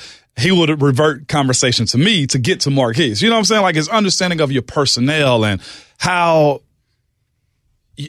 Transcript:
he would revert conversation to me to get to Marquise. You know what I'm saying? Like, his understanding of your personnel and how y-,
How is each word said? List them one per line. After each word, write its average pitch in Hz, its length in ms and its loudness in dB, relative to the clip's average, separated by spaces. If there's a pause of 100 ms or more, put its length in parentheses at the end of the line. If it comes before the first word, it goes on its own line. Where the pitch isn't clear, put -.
(380)
he 156 120 0
would 160 300 2
revert 143 480 0
conversation 127 580 0
to - 120 -2
me 170 300 2
to 143 100 -2
get 151 220 -2
to 147 100 -2
Marquise. 123 500 0
You 208 80 2
know 226 60 2
what 226 60 2
I'm 208 40 0
saying? 208 180 2
Like, 180 140 2
his 156 140 -2
understanding 185 500 0
of 143 100 0
your 131 120 0
personnel 131 840 0
and 101 160 -2 (380)
how 165 640 0 (1400)
y-, 143 100 -14